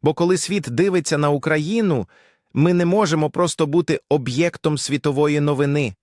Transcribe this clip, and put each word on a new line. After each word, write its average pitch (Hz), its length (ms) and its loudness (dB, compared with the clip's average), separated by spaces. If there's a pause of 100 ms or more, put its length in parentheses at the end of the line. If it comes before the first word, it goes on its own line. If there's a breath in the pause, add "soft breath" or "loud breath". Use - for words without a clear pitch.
Бо 151 120 2
коли 180 220 2
світ 185 340 -4
дивиться 170 480 0
на 147 120 0
Україну, 156 760 0 (460 soft breath)
ми 165 200 4
не 175 100 2
можемо 165 460 2
просто 170 360 0
бути 147 420 0
об'єктом 143 720 0
світової 147 640 0
новини. 143 640 0